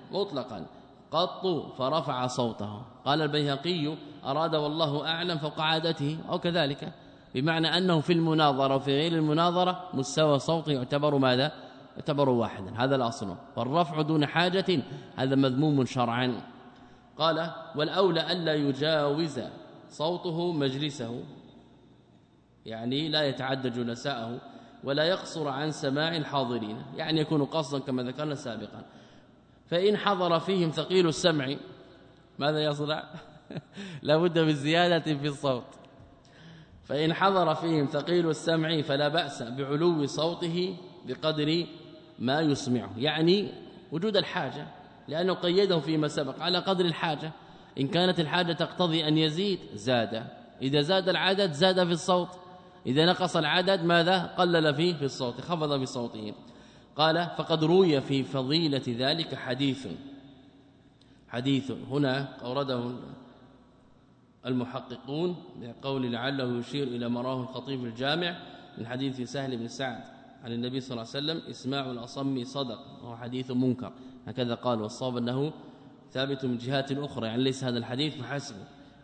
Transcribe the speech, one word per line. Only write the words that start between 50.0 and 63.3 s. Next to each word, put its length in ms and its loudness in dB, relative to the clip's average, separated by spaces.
إذا 180 2
زاد 280 2
العدد 440 2
زاد 320 4
في 80 2
الصوت، 360 2
إذا 200 4
نقص 300 2
العدد 480 2
ماذا؟ 420 4
قلل 480 4
فيه 200 2
في 100 -4
الصوت، 360 -4
خفض 380 -2
في 80 -2
صوته. 480 -8
قال: 300 4
"فقد 260 2
روي 360 6
في 220 0
فضيلة 640 0
ذلك 460 -2
حديث". 520 -2
حديث 440 0
هنا 380 0
أورده 460 -2